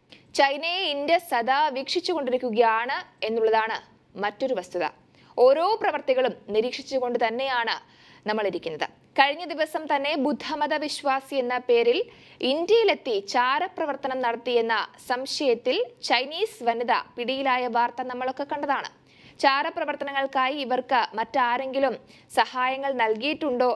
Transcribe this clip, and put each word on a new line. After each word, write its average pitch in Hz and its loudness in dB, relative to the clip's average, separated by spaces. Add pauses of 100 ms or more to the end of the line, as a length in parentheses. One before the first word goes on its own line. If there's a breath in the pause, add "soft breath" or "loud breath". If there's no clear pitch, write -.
(400 loud breath)
ചൈനയെ 302 2 (140)
ഇന്ത്യ 294 4 (140)
സദാ 254 2 (160)
വീക്ഷിച്ചുകൊണ്ടിരിക്കുകയാണ് 254 0 (300)
എന്നുള്ളതാണ് 220 0 (460)
മറ്റൊരു 233 -2
വസ്തുത. 175 -4 (560 soft breath)
ഓരോ 285 8 (160)
പ്രവർത്തികളും 277 2 (200)
നിരീക്ഷിച്ചുകൊണ്ട് 247 -2
തന്നെയാണ് 233 -2 (540 loud breath)
നമ്മൾ 214 0
ഇരിക്കുന്നത്. 165 -6 (320)
കഴിഞ്ഞ 294 2
ദിവസം 320 -4
തന്നെ 285 0 (140)
ബുദ്ധമത 294 -2 (100)
വിശ്വാസി 269 -4
എന്ന 247 -2 (120)
പേരിൽ 233 4 (540 loud breath)
ഇന്ത്യയിലെത്തി 339 2 (180)
ചാരപ്രവർത്തനം 269 -2
നടത്തിയെന്ന 233 0 (340)
സംശയത്തിൽ 254 0 (300)
ചൈനീസ് 285 -2
വനിത 233 0 (240)
പിടിയിലായ 254 -2 (120)
വാർത്ത 240 -2
നമ്മളൊക്കെ 254 -6
കണ്ടതാണ്. 285 -4 (540 loud breath)
ചാരപ്രവർത്തനങ്ങൾക്കായി 277 0 (100)
ഇവർക്ക് 254 0 (180)
മറ്റാരെങ്കിലും 254 0 (440 loud breath)
സഹായങ്ങൾ 254 0 (100)
നൽകിയിട്ടുണ്ടോ 247 0